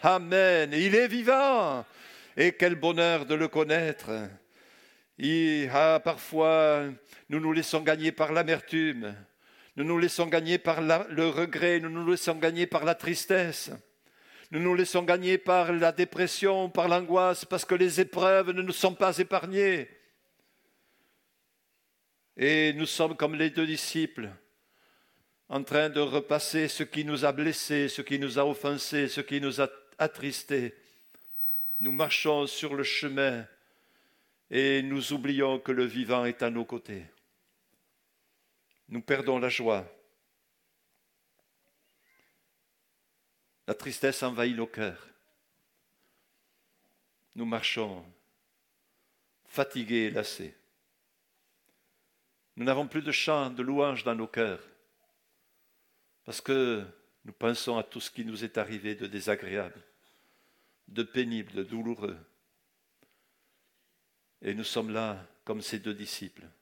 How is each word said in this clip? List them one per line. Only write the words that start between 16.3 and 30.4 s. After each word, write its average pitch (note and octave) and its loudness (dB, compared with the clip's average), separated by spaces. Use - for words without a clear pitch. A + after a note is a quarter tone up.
par F3+ 2
l'angoisse, F3+ 4
parce - -4
que - 2
les F3+ 4
épreuves F#3 4
ne F#3 -2
nous F#3 -2
sont F#3 2
pas F#3 2
épargnées. F#3 0
Et D3+ 4
nous D3+ -2
sommes D#3+ 0
comme D3+ 0
les D#3 0
deux D#3+ 0
disciples, D#3 -4
en C#3 -2
train D3+ 2
de C#3+ -2
repasser D3 0
ce - -4
qui D3+ -6
nous D3 -2
a C#3+ 4
blessés, D3 -2
ce C3+ -8
qui C#3 -4
nous C#3 -4
a C#3 4
offensés, C#3+ -2
ce - -6
qui C#3+ -4
nous C3+ -4
a C3+ 2
attristés. C#3+ -4